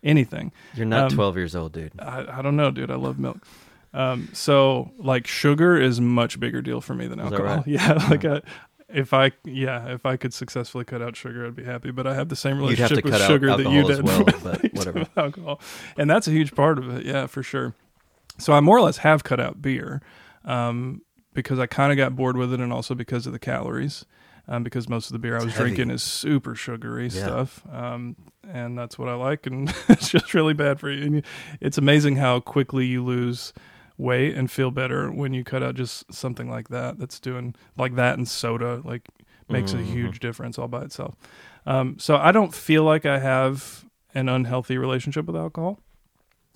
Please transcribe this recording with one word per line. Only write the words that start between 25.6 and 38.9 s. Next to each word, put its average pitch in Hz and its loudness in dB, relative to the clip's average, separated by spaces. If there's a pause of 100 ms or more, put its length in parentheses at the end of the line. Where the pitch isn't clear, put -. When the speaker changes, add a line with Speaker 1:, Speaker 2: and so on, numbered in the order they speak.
Speaker 1:
drinking 120 -2
is 123 -4
super 139 -2
sugary 117 -8
Speaker 2:
Yeah. 98 -4
Speaker 1:
stuff, 127 -6 (100)
um, 120 -10 (340)
and 123 -10
that's 120 -12
what 123 -8
I 123 -6
like, 135 -4
and 131 -4 (120)
<laughs> - 2
it's - 8
just - 2
really 156 2
bad 143 0
for 147 -8
you. 139 -6
And 147 2
you, 147 0 (380)
it's - -4
amazing 143 6
how 127 2
quickly 131 0
you 127 -2
lose 123 -4 (460)
weight 127 2
and 131 0
feel 131 0
better 131 -2
when 139 -4
you 127 -4
cut 127 -6
out 127 -4
just - -8
something 123 -8
like 117 -10
that, 123 -8
that's 139 -12
doing, 123 -8 (240)
like 127 -2
that 123 2
and 123 -4
soda, 120 -4
like, 120 -10 (400)